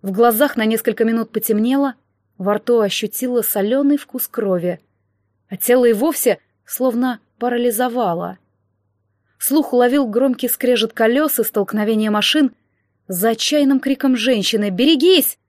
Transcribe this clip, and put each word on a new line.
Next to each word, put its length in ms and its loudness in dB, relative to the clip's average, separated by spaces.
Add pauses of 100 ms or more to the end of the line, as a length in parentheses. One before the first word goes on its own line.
В 100 -6
глазах 440 2
на 80 0
несколько 400 0
минут 260 -2
потемнело, 640 -2 (440)
во 160 0
рту 260 0
ощутила 640 -2
соленый 560 0
вкус 300 -8
крови, 520 -4 (720)
а 80 -12
тело 260 2
и 80 4
вовсе 460 0 (260)
словно 560 -2 (180)
парализовало. 1000 -2 (1000)
Слух 360 0
уловил 320 4
громкий 420 -2
скрежет 460 0
колес 440 0
и 60 0
столкновение 680 -2
машин. 420 0 (560)
За 220 -2
отчаянным 480 0
криком 380 0
женщины 540 0
"Берегись!" 680 2 (100)